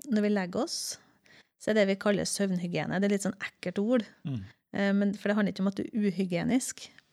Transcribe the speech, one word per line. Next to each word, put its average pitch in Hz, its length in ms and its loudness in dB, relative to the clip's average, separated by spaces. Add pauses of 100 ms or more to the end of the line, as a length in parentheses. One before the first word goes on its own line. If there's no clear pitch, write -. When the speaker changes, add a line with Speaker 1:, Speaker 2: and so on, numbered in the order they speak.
(100)
Speaker 1:
når 214 120 4
vi 208 60 2
legger 190 340 0
oss, - 360 -6 (600)
så - 100 0
er 220 40 2
det 214 140 4
vi 196 80 2
kaller 196 280 2
søvnhygiene. 175 760 -2
Det 196 40 2
er 202 100 2
litt 196 80 -2
sånn - 180 -4
ekkelt - 380 -8
ord, 220 260 2 (220)
Speaker 2:
Mm. 127 160 -4 (320)
Speaker 1:
eh, 196 180 2
men, 202 220 2
for - 140 -4
det 208 80 2
handler 202 160 2
ikke 190 80 -6
om 190 80 2
at 196 80 -2
du - 80 -2
er 208 260 0
uhygienisk. 180 800 0 (240)